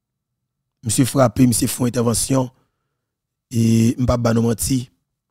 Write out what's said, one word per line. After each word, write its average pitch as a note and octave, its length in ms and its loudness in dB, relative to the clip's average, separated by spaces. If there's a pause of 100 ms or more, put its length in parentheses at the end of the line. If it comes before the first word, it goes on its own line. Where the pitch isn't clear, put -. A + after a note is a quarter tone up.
(840)
Monsieur A#2+ 220 0
frappé, B2+ 420 2
monsieur A#2+ 200 0
font - 180 -4
intervention. A#2+ 680 -2 (1000)
Et A2+ 460 2
m'pa B2 180 -2
ba A#2+ 160 -2
nou A2+ 140 0
manti, A#2+ 460 -4 (400)